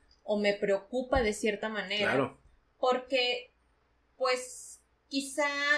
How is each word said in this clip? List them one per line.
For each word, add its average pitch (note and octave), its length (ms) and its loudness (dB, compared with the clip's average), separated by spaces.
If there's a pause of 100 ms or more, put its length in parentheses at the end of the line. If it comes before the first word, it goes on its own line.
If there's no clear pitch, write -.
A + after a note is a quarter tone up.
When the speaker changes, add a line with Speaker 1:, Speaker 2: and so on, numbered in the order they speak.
(240)
Speaker 1:
o G#3 140 0
me G#3 140 4
preocupa B3 720 0
de G#3+ 100 2
cierta G#3+ 380 -2
manera. G3+ 400 -2
Speaker 2:
Claro. - 280 0 (400)
Speaker 1:
Porque, B3+ 760 0 (640)
pues, - 640 -4 (280)
quizá C#4 400 -2 (300)